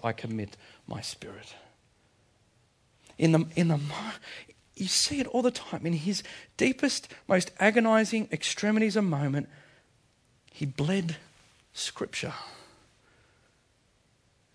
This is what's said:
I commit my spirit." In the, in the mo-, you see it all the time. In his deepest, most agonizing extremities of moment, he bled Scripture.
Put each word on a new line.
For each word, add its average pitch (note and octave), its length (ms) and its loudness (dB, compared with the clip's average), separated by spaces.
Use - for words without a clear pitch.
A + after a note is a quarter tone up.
I A2+ 80 0
commit A2 440 -8
my - 140 -10
spirit." - 540 -14
In E3 160 6
the, D#3+ 220 6
in E3+ 140 4
the D3+ 100 4
mo-, D3 340 -6
you G3 100 -4
see - 320 0
it C4 100 0
all B3 140 0
the B3 80 4
time. - 360 -6
In E3+ 60 0
his E3+ 320 -2
deepest, - 520 0
most F#3 300 2
agonizing A3 760 4
extremities G#3+ 640 2
of G#3 80 4
moment, C#3+ 440 0
he - 140 -6
bled E3 500 -2
Scripture. - 580 -6